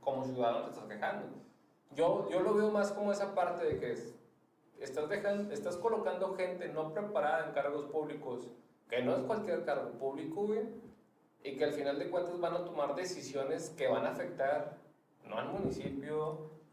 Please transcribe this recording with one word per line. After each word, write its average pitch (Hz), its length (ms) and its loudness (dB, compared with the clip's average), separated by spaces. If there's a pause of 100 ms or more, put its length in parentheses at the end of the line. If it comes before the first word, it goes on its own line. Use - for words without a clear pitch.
como 131 240 0
ciudadano 123 420 2
te - 40 -6
estás 107 160 -10
quejando. 104 400 -2 (680)
Yo, 175 340 4
yo 180 120 4
lo 202 140 6
veo 214 180 6
más 208 180 4
como 202 220 0
esa 202 240 0
parte 180 280 2
de - 140 2
que 123 140 -2
es, - 220 -8 (680)
estás 226 280 -2
dejan-, 202 440 0
estás 175 240 -4
colocando 190 580 0
gente 180 340 -2
no 156 240 -2
preparada 160 540 2
en - 60 -6
cargos 143 320 0
públicos, 143 640 -4 (400)
que 120 140 2
no 127 120 4
es - 80 2
cualquier 208 420 0
cargo - 260 0
público, 202 560 -2
güey, 214 160 2 (840)
y 135 120 -4
que 147 80 4
al 147 80 2
final 143 280 0
de - 100 -4
cuentas 175 300 -2
van 170 140 0
a - 100 -2
tomar 143 320 -2
decisiones 135 800 -4
que 139 100 0
van - 200 4
a - 40 2
afectar - 680 0 (480)
no 110 140 -4
al 127 120 -2
municipio 156 1000 -2 (220)